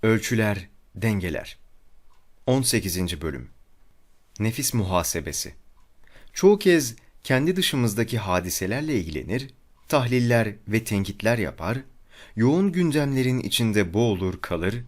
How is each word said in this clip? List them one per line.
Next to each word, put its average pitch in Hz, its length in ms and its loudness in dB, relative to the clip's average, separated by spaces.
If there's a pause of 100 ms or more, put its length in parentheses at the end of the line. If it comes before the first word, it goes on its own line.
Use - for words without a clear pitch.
Ölçüler, 110 680 0 (260)
dengeler. 95 640 -4 (880)
On 131 140 2
sekizinci 92 600 -2
bölüm. 67 280 -8 (880)
Nefis 113 340 -2
muhasebesi. 90 800 -2 (800)
Çoğu 202 260 6
kez 160 360 4 (280)
kendi 143 320 2
dışımızdaki 120 640 0
hadiselerle 98 800 -2
ilgilenir, 82 500 -6 (380)
tahliller 120 680 2 (120)
ve 110 160 0
tenkitler 104 540 0
yapar, 98 400 -4 (580)
yoğun 160 360 2
gündemlerin 139 680 0
içinde 104 540 0
boğulur 98 480 0
kalır 90 340 -2 (120)